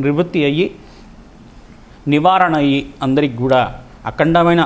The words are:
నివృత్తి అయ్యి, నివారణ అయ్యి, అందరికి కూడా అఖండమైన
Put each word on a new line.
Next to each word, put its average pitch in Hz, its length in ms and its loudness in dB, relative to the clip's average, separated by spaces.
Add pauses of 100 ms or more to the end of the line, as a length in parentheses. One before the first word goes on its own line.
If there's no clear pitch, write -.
నివృత్తి 160 440 -2
అయ్యి, 156 180 -2 (1500)
నివారణ 175 500 2
అయ్యి, 139 180 0 (260)
అందరికి 135 360 0
కూడా 131 180 2 (500)
అఖండమైన 170 540 2